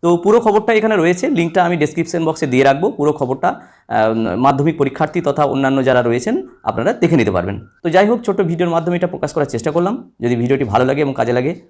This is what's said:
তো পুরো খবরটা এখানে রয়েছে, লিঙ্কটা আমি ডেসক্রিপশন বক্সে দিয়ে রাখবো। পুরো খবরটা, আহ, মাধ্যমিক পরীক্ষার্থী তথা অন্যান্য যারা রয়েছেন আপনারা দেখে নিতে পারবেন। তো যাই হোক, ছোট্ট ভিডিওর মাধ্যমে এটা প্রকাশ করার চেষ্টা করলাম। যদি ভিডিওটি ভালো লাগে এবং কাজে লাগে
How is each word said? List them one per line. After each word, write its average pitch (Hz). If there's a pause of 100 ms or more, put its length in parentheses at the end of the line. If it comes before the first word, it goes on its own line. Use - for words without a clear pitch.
তো 170
পুরো 202
খবরটা 214
এখানে 214
রয়েছে, 180
লিঙ্কটা 170
আমি 175
ডেসক্রিপশন 160
বক্সে 156
দিয়ে 127
রাখবো। 139
পুরো 147
খবরটা, 127
আহ, - (240)
মাধ্যমিক 139
পরীক্ষার্থী 151
তথা 147
অন্যান্য 135
যারা 127
রয়েছেন 120 (160)
আপনারা 156
দেখে -
নিতে 117
পারবেন। 92 (160)
তো 175
যাই 185
হোক, 233
ছোট্ট 202
ভিডিওর 170
মাধ্যমে 170
এটা 180
প্রকাশ 151
করার 151
চেষ্টা 135
করলাম। 175 (100)
যদি 120
ভিডিওটি 127
ভালো 113
লাগে 139
এবং 139
কাজে 120
লাগে 131 (140)